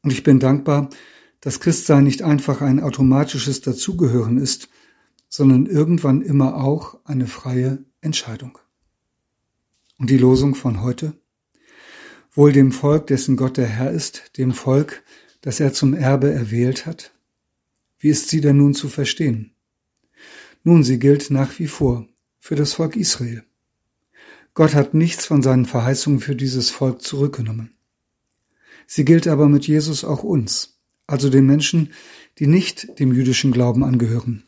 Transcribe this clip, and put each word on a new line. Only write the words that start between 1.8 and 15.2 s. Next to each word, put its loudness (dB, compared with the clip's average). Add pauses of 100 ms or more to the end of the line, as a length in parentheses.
nicht 0
einfach -2
ein 2
automatisches 0
Dazugehören -2
ist, -6 (580)
sondern 4
irgendwann 0
immer 0
auch -4
eine -4
freie -6 (160)
Entscheidung. -8 (1400)
Und -4
die 4
Losung 4
von -4
heute? -6 (1200)
„Wohl 6
dem 6
Volk, 0
dessen 0
Gott -4
der -2
Herr -4
ist, -10
dem -2
Volk, -2 (380)